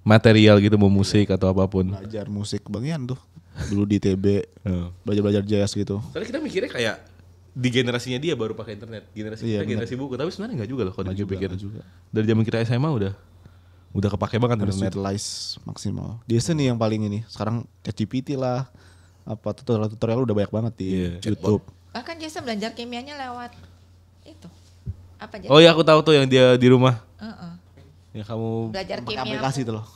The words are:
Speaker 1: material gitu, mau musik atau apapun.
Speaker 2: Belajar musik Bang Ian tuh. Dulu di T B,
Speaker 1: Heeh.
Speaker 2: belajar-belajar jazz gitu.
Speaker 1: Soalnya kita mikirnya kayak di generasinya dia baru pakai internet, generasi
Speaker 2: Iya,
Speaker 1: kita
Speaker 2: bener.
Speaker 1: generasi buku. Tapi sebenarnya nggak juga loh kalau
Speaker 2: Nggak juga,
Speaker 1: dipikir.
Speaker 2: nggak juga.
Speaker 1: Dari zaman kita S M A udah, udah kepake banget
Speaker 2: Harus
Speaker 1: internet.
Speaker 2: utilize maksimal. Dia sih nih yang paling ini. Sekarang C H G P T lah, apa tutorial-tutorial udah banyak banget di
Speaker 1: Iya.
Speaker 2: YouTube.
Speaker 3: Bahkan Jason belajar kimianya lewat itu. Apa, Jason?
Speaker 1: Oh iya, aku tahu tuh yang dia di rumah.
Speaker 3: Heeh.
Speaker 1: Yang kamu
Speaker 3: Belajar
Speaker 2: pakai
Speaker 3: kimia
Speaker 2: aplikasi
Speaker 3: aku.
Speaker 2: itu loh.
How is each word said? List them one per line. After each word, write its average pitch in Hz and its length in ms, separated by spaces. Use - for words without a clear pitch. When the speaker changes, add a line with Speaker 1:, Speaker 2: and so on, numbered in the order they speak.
Speaker 1:
material 107 560
gitu, 101 160
mau 104 160
musik 98 380
atau 92 240
apapun. 95 400
Speaker 2:
Belajar 101 340
musik 104 400
Bang 101 160
Ian 147 240
tuh. 127 140
Dulu 101 180
di 101 140
T 95 160
B, 101 240
Speaker 1:
Heeh. 90 480
Speaker 2:
belajar-belajar 104 400
jazz 101 320
gitu. 101 240
Speaker 1:
Soalnya 165 200
kita 269 100
mikirnya 262 320
kayak 113 240
di 127 180
generasinya 123 480
dia 156 160
baru 110 200
pakai 107 240
internet, 110 340
generasi 107 320
Speaker 2:
Iya, 117 80
Speaker 1:
kita 104 80
Speaker 2:
bener. 101 160
Speaker 1:
generasi 113 200
buku. 135 180
Tapi 139 160
sebenarnya 214 280
nggak 107 120
juga 131 120
loh 95 120
kalau 95 120
Speaker 2:
Nggak 92 120
juga, 101 100
Speaker 1:
dipikir. 95 220
Speaker 2:
nggak 92 120
juga. 104 200
Speaker 1:
Dari 110 160
zaman 110 180
kita 113 160
S 113 120
M 123 100
A 156 80
udah, 101 240
udah 98 160
kepake 101 280
banget 120 220
Speaker 2:
Harus 107 180
Speaker 1:
internet. 95 160
Speaker 2:
utilize 98 340
maksimal. 101 640
Dia 117 140
sih 165 140
nih 143 160
yang 120 100
paling 110 240
ini. 104 220
Sekarang 110 400
C - 40
H 110 80
G - 100
P 101 160
T 127 160
lah, 127 340
apa - 280
tutorial-tutorial 110 680
udah 113 160
banyak 101 160
banget 110 240
di 95 100
Speaker 1:
Iya. 92 240
Speaker 2:
YouTube. 104 400
Speaker 3:
Bahkan 247 240
Jason 320 300
belajar 220 260
kimianya 240 480
lewat 247 380
itu. - 240
Apa, - 180
Jason? 190 140
Speaker 1:
Oh 139 80
iya, 165 160
aku 156 80
tahu 156 180
tuh 151 140
yang 135 160
dia 127 260
di 123 140
rumah. 127 320
Speaker 3:
Heeh. 190 340
Speaker 1:
Yang 107 160
kamu 113 200
Speaker 3:
Belajar 185 320
Speaker 2:
pakai 120 80
Speaker 3:
kimia 117 160
Speaker 2:
aplikasi 120 340
Speaker 3:
aku. 127 60
Speaker 2:
itu 113 80
loh. 107 120